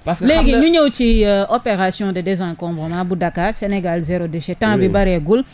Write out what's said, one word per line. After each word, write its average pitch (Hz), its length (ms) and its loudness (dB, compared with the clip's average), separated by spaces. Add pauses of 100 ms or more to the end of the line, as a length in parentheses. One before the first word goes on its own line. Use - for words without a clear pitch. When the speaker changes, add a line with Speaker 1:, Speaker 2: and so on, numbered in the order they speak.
Speaker 1:
Parce 165 160 -4
que 190 80 -4
xam 320 180 4
Speaker 2:
Léegi 277 60 4
Speaker 1:
na 254 80 2
Speaker 2:
ñu 320 120 4
ñëw 311 200 4
ci, 226 340 2
euh, 202 240 2
opération 196 640 -2
de 180 100 -4
désencombrement 170 840 -4
bu 185 100 -2
Dakar, 175 380 -2
Sénégal 180 500 -4
zéro 170 240 -4
déchet. 165 280 -8
Temps 214 220 0
bi 185 60 2
Speaker 1:
Oui. 190 60 2
Speaker 2:
bareegul. 185 540 2 (100)